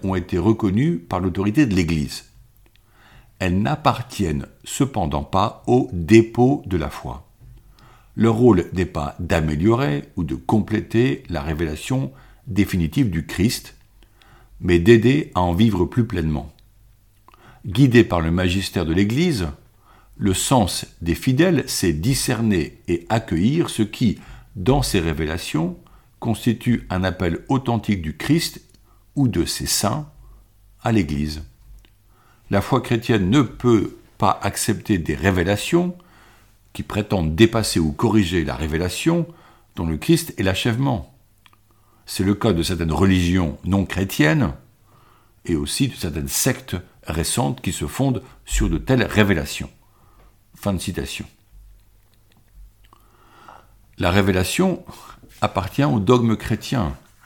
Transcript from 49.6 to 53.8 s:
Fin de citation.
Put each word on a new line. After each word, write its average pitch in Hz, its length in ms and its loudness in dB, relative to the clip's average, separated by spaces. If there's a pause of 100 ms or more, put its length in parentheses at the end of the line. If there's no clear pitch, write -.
Fin 101 200 -4
de 87 60 -2
citation. 80 460 -8 (2750)